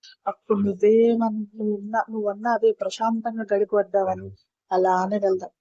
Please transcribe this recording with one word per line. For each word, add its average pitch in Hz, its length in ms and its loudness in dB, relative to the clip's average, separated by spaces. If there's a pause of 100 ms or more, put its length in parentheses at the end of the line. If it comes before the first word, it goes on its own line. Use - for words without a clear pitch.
(280)
అప్పుడు 202 320 -2
నువ్వేమన్-, 220 880 2
నువ్వు 208 280 -6
ఉన్నా, 208 320 -4
నువ్వన్నా 214 460 -4
అదే 220 200 2
ప్రశాంతంగా 226 720 -4
గడిపి 202 300 0
వద్దామని 190 540 -2 (420)
అలానే 185 460 2
వెళ్దాం. 190 440 -2